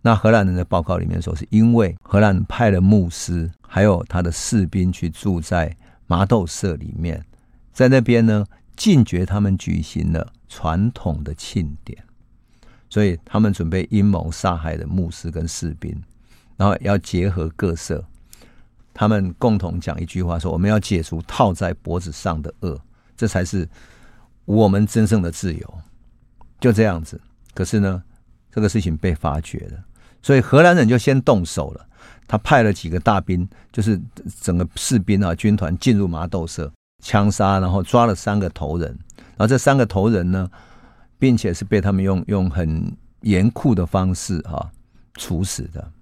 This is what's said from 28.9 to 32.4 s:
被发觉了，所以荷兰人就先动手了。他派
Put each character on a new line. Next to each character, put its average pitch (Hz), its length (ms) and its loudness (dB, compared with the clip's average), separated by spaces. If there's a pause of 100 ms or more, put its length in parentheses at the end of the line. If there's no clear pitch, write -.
被 87 180 -2
发 76 280 -4
觉 - 160 -12 (120)
了， 87 140 -16 (380)
所 139 120 4
以 131 60 6
荷 139 220 6
兰 175 120 8
人 139 140 4
就 123 80 4
先 135 240 2
动 110 240 2
手 71 280 -6
了。 - 140 -18 (400)
他 107 120 -2
派 131 240 4